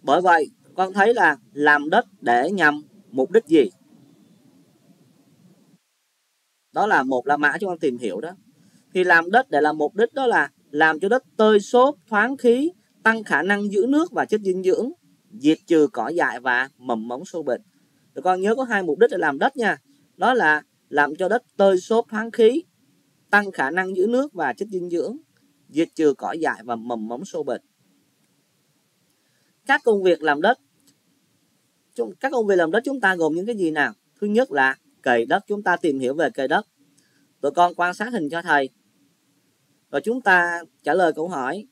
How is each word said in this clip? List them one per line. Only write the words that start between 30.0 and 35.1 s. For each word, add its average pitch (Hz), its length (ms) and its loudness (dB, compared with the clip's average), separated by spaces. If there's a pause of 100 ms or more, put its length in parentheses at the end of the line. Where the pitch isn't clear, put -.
việc 175 200 4
làm 151 180 0
đất, 220 180 2 (1400)
chúng, 226 260 -6
các 277 120 -4
công 226 140 0
việc 196 100 4
làm 165 140 2
đất 208 140 2
chúng 277 160 -6
ta 190 140 2
gồm 160 200 0
những 180 120 -4
cái 233 100 -6
gì 175 140 -2
nào? 143 220 -2 (280)
Thứ 208 60 -4
nhất 226 260 0
là 131 240 2 (260)
cày 120 240 2